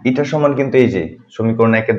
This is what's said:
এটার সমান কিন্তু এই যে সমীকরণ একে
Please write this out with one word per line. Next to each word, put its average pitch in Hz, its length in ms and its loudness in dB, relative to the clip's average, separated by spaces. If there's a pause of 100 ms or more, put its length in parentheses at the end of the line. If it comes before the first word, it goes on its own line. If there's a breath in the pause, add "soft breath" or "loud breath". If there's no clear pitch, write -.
এটার 135 240 -2
সমান 147 260 2
কিন্তু 135 240 -2
এই 117 120 4
যে 90 80 -2 (320)
সমীকরণ 113 460 0
একে 113 180 -2